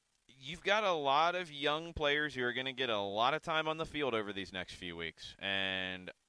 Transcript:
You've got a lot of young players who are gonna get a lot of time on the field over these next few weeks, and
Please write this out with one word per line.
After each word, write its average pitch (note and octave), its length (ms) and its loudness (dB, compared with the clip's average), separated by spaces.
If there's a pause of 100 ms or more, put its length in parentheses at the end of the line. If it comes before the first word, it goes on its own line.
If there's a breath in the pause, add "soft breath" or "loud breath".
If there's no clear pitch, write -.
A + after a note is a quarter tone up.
(280)
You've C3 360 -12
got G3+ 200 4
a F#3 100 4
lot D#3 420 4
of F3+ 160 -6
young D3 420 0
players D3 400 2
who B2+ 100 -2
are A#2+ 100 2
gonna C3 200 -4
get B2 160 0
a G#2 100 2
lot G#2+ 360 2
of D3+ 80 -4
time D#3 240 0
on D#3 100 0
the D#3+ 80 -4
field D3 300 0
over G#2 180 0
these F#2+ 180 -6
next F#2 220 -8
few F2 220 -8
weeks, E2 440 -8
and F#2 680 -2 (200)